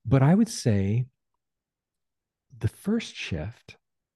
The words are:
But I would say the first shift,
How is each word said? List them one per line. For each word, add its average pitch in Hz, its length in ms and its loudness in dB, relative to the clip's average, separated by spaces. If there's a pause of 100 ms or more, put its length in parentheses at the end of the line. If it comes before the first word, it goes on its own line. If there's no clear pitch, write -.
But 131 180 4
I 151 120 6
would 220 120 2
say 107 580 -2 (1500)
the 110 120 -4
first - 440 -4
shift, - 640 -10 (400)